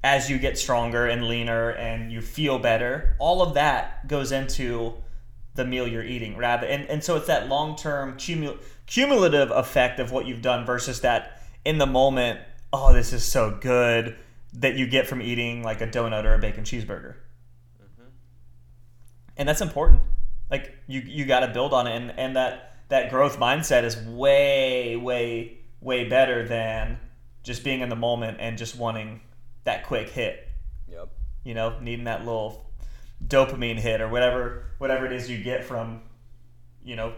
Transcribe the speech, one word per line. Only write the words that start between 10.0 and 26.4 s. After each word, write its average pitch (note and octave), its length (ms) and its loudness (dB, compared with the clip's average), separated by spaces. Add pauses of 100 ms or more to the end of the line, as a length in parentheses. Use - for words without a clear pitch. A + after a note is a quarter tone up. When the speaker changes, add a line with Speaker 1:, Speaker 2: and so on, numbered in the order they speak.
Speaker 1:
what B2+ 160 -4
you've A#2+ 160 -8
done A#2+ 240 -2
versus B2 360 -4
that A#2 400 -2 (240)
in D#3 120 0
the C#3+ 80 4
moment, B2+ 540 2 (320)
"Oh, C3+ 220 10
this A#2+ 180 8
is A#2+ 140 0
so A2 340 2
good," A#2+ 560 2 (380)
that B2+ 240 0
you B2+ 100 0
get B2+ 200 2
from B2+ 140 -6
eating, A#2 400 -4
like, A2+ 200 -6
a A2+ 60 -2
donut A2+ 360 -2
or A2+ 120 8
a G#2+ 40 6
bacon G#2+ 240 -2
cheeseburger. G2 520 -8 (680)
Speaker 2:
Mm-hmm. A#2 240 -20 (1300)
Speaker 1:
And C#3+ 140 -2
that's D3+ 100 2
important. D#3+ 420 10 (480)
Like, - 240 -4 (140)
you, C3 140 -6
you C#3 240 -6
gotta B2+ 240 4
build C3 240 0
on B2 120 4
it, A#2 120 -4
and, A#2+ 200 -8
and C3 200 -4
that, - 400 -4 (100)
that B2+ 220 2
growth C#3 280 2
mindset B2+ 460 2
is A2+ 140 -4
way, C3 1000 2
way, A#2 640 -4 (240)
way B2 240 -2
better B2 420 2